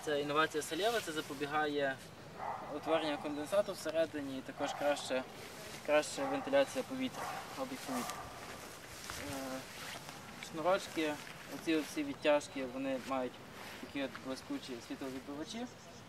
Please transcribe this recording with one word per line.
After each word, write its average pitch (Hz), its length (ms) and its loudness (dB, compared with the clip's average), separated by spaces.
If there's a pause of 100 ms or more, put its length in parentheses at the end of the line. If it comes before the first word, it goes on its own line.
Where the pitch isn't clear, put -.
Це 147 160 4
інновація 147 420 4
Saleva, 202 380 2
це 175 100 -4
запобігає 147 840 2 (800)
утворенню 151 420 2
конденсату 160 560 2
всередині 151 640 0
і 131 40 -4
також 139 380 -2
краще, 139 440 4 (640)
краще 151 380 6
вентиляція 269 600 4
повітря, 262 400 -2 (380)
обіг 262 260 -4
повітря. 247 280 0 (1120)
Е, 269 300 -4 (920)
шнурочки, 160 640 4 (420)
оці, - 200 4
оці 151 280 2
відтяжки, 143 680 4
вони 135 340 0
мають 127 260 0 (480)
такі 143 220 -4
от - 80 -2 (140)
блискучі 131 480 -4 (140)
світловідбивачі. 262 760 -6 (440)